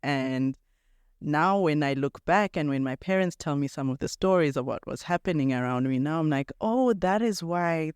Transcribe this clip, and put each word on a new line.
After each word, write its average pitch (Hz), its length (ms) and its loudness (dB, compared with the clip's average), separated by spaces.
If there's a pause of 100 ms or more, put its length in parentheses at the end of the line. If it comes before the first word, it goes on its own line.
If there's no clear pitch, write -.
And 131 540 -2 (640)
now 160 380 2
when 156 220 2
I 139 120 0
look 135 320 -4
back 196 300 2
and 151 140 0
when 139 140 0
my 131 120 -2
parents 190 400 0
tell 147 200 -4
me 143 120 0
some 135 220 -4
of 131 100 -4
the - 80 -4
stories 175 480 2
of 131 100 -2
what 120 200 -6
was - 180 -8
happening 156 500 0
around 127 340 0
me, 131 120 0
now 151 200 0
I'm 160 100 0
like, 139 220 -2 (100)
Oh, 240 320 2
that 190 280 0
is 220 200 -2
why, 165 540 -2